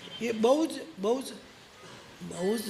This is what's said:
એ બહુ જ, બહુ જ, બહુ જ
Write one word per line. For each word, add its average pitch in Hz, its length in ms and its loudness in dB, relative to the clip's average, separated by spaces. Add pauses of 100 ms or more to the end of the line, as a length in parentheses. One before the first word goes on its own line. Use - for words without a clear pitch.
(200)
એ 233 120 0
બહુ 254 340 6
જ, - 40 -8 (280)
બહુ 233 240 0
જ, - 20 -12 (1040)
બહુ 180 280 0
જ 226 140 -4